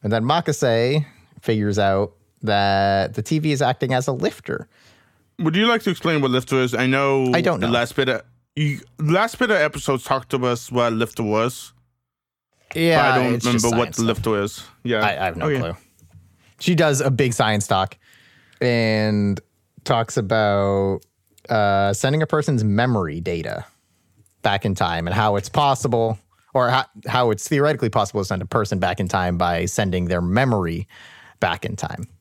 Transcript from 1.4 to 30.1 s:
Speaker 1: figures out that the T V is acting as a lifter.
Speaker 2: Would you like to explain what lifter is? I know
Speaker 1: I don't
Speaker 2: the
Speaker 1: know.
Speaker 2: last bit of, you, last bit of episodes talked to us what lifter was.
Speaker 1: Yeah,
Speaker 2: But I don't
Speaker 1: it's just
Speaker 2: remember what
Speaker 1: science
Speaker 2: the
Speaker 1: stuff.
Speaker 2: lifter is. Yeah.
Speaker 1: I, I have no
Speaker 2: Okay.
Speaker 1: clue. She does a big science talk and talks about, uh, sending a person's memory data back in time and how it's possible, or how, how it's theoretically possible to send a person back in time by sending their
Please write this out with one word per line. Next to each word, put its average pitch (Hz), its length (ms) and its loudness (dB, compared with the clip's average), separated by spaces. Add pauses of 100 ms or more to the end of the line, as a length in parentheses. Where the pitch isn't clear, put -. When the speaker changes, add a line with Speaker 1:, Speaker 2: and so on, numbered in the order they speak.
Speaker 1:
figures 104 360 0
out 98 340 0 (300)
that 98 720 2
the 123 80 -6
T 156 160 -2
V 151 140 -2
is 135 80 -2
acting 131 320 0
as 127 140 0
a 143 60 -2
lifter. - 540 -6 (720)
Speaker 2:
Would 156 160 0
you 208 120 2
like 233 160 2
to 202 80 -2
explain 160 320 0
what 131 80 2
lifter 127 320 0
is? 123 120 -2
I 123 120 0
know 135 480 2
Speaker 1:
I 175 80 2
don't 170 180 0
Speaker 2:
the 98 60 -2
Speaker 1:
know. 117 80 0
Speaker 2:
last 120 220 -2
bit 131 120 0
of, 123 140 -2 (340)
you, 147 240 -2 (180)
last 175 400 0
bit 247 120 0
of 202 80 4
episodes 147 460 0
talked 131 260 -2
to 127 160 0
us 123 260 -4
what 120 220 2
lifter 113 280 -2
was. 110 520 -2 (1000)
Speaker 1:
Yeah, 165 220 4
Speaker 2:
But 147 80 6 (160)
I - 40 2
don't 123 100 2
Speaker 1:
it's 120 100 -4
just 120 180 2
Speaker 2:
remember 113 160 2
what 120 60 4 (100)
Speaker 1:
science - 40 -8
Speaker 2:
the 117 60 0
Speaker 1:
stuff. - 20 2 (180)
Speaker 2:
lifter 107 180 2
is. - 220 -6 (180)
Yeah. 113 220 0
Speaker 1:
I, 104 60 2
I 82 160 -4
have 85 100 -4
no - 100 -6
Speaker 2:
Okay. 139 140 0
Speaker 1:
clue. 85 160 -6 (840)
She 180 140 2
does 151 280 2
a 139 80 2
big 127 240 2
science 107 320 0
talk 95 320 0 (640)
and 107 760 2 (460)
talks 113 320 0
about, 98 840 2 (500)
uh, 101 420 2
sending 143 300 0
a 151 40 -2
person's 143 380 0
memory 101 560 0
data 85 460 -6 (720)
back 98 240 0
in 98 100 0
time 85 320 -2
and 87 80 -4
how 104 220 2
it's 98 140 -6
possible, 120 680 0 (360)
or 123 160 2
how, 131 140 0 (240)
how 123 240 2
it's - 160 -6
theoretically 147 420 2
possible 104 300 0
to 98 40 -2
send 92 160 -4
a 90 60 -8
person 104 320 -2
back 90 220 -2
in 92 80 -2
time 90 280 0
by 85 280 0
sending 90 400 -2
their 87 180 0